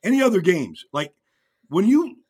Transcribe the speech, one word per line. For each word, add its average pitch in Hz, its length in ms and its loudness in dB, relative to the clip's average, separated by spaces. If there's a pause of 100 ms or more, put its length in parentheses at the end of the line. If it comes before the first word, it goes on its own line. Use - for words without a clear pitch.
any 262 180 0
other 233 180 2
games. 156 520 -2
Like, 147 220 -8 (540)
when 185 200 0
you, 294 300 0 (120)